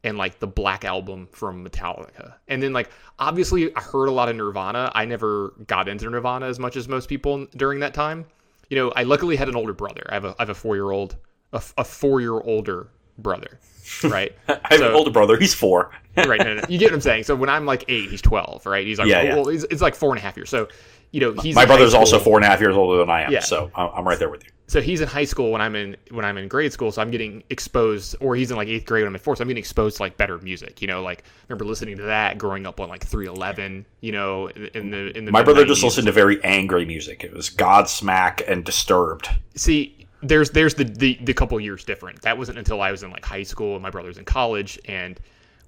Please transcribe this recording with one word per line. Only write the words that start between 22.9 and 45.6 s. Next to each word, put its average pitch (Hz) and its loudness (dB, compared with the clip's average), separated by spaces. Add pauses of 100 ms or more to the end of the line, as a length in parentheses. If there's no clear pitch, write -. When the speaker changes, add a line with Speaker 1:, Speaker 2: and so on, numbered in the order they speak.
Speaker 2:
than 85 4
I 82 2
am, 73 -2
Speaker 1:
Yeah. 127 0
Speaker 2:
so 78 -2
I'm, 90 -4
I'm 90 -6
right 87 0
there 82 -2
with 73 -10
you. - -20 (180)
Speaker 1:
So 151 2
he's 165 -2
in 151 -2
high 147 -2
school 120 -2
when 107 -2
I'm 110 -4
in, 101 -8 (140)
when 113 -6
I'm 101 -4
in 98 -10
grade 143 -2
school, 113 -4
so 110 -6
I'm 113 -4
getting 110 -8
exposed, 110 -2
or 131 -2
he's 123 -2
in, 120 -4
like, 104 -4
eighth 110 -6
grade 110 2
when 104 0
I'm 95 -8
in 92 -12
fourth, 139 -2
so 123 -6
I'm 120 -4
getting 120 -6
exposed 107 -2
to, 104 -4
like, 92 -8
better 95 -2
music, 92 -14
you 98 -6
know, 92 -6
like, 90 -10
I - -20 (180)
remember 113 -10
listening 104 -8
to 101 -14
that, 107 -2
growing 98 -6
up 92 -12
on, 90 -10
like, 92 -14
three 104 -6
eleven, 95 -8 (160)
you 113 -10
know, 95 -6
in, 104 -14
in 104 -10
the, 101 -8
in 110 -10
the 107 -4
Speaker 2:
My 110 6
brother 147 8
Speaker 1:
mid-nineties. 139 6
Speaker 2:
just - 2
listened 117 2
to 101 4
very 101 6
angry 95 0
music. 80 -10
It 85 -14
was 82 -8
Godsmack 92 2
and 87 -2
Disturbed. 87 0 (260)
Speaker 1:
See, - -2 (160)
there's, 147 4
there's 156 4
the, 147 0
the, 120 0
the 123 -2
couple 123 0
years 101 -10
different. 95 -12
That 117 0
wasn't 113 -10
until 107 -4
I 98 0
was 98 -10
in, 92 -16
like, - -16
high 98 -8
school 101 -6
and 92 -10
my 95 -10
brother 90 -12
was 90 -16
in 101 -20
college, 110 -2
and 92 -10 (500)